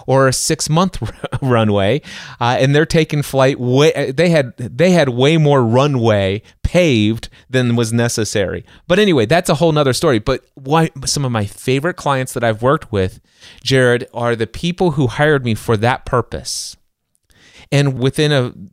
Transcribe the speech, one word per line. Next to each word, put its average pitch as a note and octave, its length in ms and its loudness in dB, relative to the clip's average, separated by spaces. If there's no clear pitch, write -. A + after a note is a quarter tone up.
or C3+ 220 4
a B2+ 60 2
six-month - 680 -2
<laughs> - 140 -6
runway. A2 640 0
Uh, A#2+ 200 0
and C3+ 160 2
they're D#3+ 100 4
taking D#3 380 0
flight C3+ 360 0
way, C3+ 520 2
they D#3+ 180 0
had, D3 280 0
they B2+ 340 0
had D#3 180 4
way C3+ 280 2
more C#3+ 260 4
runway A2+ 800 2
paved A2+ 680 0
than B2 260 0
was A2+ 180 0
necessary. G#2 720 -2
But F#3 120 2
anyway, E3 260 2
that's E3 240 0
a D#3+ 60 2
whole E3 160 2
nother D3 220 2
story. C3+ 260 0
But B2+ 340 -4
why, D3+ 380 0
some C#3 200 -4
of B2 60 -4
my G#2+ 140 -2
favorite C#3 500 -4
clients C3 380 -4
that A#2+ 100 -4
I've A2 180 -2
worked C#3 300 0
with, F#2+ 300 -4
Jared, B2+ 500 2
are A#2+ 220 -2
the A2 100 -4
people F3 460 -4
who C#3 160 0
hired D3 380 0
me A2+ 100 0
for A2+ 220 -2
that A#2+ 280 -2
purpose. - 720 -6
And C#3 260 0
within C#3+ 340 0
a B2 220 0